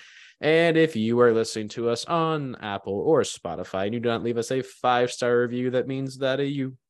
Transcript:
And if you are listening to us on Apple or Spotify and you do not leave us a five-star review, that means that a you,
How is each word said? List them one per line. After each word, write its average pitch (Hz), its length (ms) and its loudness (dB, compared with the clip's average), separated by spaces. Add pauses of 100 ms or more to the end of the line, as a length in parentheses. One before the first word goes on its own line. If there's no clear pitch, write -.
(420)
And 160 340 4
if 160 200 4
you 113 240 2
are 120 120 8
listening 110 380 0
to 117 200 -4
us 117 160 -2
on 160 500 -2
Apple 101 440 -6
or 131 220 4
Spotify 90 640 -6
and 110 80 -4
you 120 60 -4
do 117 100 -2
not 113 140 -2
leave 117 160 -2
us 113 120 -4
a 131 120 -2
five-star 123 800 0
review, 123 280 -2
that 123 180 0
means 135 300 -6
that 135 220 -2
a 143 60 -2
you, 135 300 -4 (140)